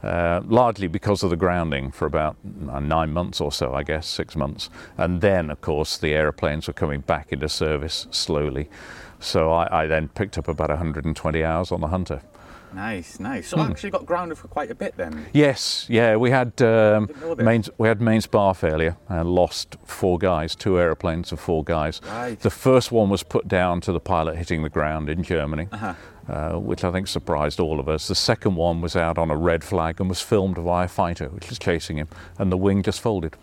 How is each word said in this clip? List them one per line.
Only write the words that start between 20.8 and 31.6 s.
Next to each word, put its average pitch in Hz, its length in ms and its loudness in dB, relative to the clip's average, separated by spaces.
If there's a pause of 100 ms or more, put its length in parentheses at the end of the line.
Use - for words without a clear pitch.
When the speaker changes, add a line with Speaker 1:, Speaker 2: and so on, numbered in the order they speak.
Speaker 1:
of 80 80 -8
four 80 240 0
guys. 80 440 -2
Speaker 2:
Right. 117 320 -8
Speaker 1:
The 107 120 2
first 131 400 4
one 110 180 4
was 98 140 0
put - 240 -2
down 90 340 2
to 98 100 -4
the 85 80 0
pilot 80 380 0
hitting 82 240 -4
the 78 80 -2
ground 76 400 -2
in 82 140 -2
Germany, 78 480 -2
Speaker 2:
Uh-huh. 101 220 -8 (380)
Speaker 1:
uh, 82 280 -4
which - 240 -4
I 90 80 0
think 95 160 -2
surprised 76 520 -2
all 78 200 0
of 69 100 -4
us. 78 180 -2
The 101 60 -2
second 110 420 0
one 85 260 0
was 85 140 -4
out 82 220 0
on 82 140 0
a 76 40 2
red 82 280 2
flag 82 360 -2
and 92 80 0
was 92 140 -2
filmed 95 420 0
by 87 200 2
a 90 40 0
fighter, 85 420 -2
which - 200 -12
was - 80 -10
chasing 82 400 -2